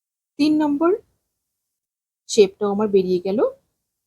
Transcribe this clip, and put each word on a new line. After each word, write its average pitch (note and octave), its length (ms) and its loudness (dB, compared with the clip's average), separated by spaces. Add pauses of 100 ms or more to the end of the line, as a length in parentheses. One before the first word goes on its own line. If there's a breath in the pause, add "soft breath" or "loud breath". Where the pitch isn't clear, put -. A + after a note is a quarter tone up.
(400)
তিন D#4 180 2
নম্বর D4+ 340 0 (1400)
শেপটাও G3+ 420 2
আমার G#3 240 -4
বেরিয়ে F#3 320 0
গেল, G3+ 120 -4 (680)